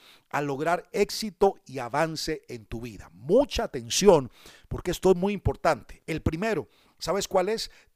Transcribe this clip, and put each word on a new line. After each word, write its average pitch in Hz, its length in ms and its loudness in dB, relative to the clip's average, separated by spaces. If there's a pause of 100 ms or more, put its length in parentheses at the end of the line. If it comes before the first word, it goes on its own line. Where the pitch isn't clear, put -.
(300)
a 139 100 -2
lograr 147 520 -2
éxito 202 640 0 (100)
y 131 120 -10
avance 151 720 -4
en 113 160 -14
tu 117 160 -10
vida. 113 320 -14
Mucha 190 520 0
atención, 135 640 4 (380)
porque - 240 -6
esto 185 180 2
es 185 60 6
muy 196 180 -2
importante. - 720 -4
El 160 160 -6
primero, 165 480 -4 (280)
¿sabes 190 300 -4
cuál 190 220 2
es? 220 200 -6 (260)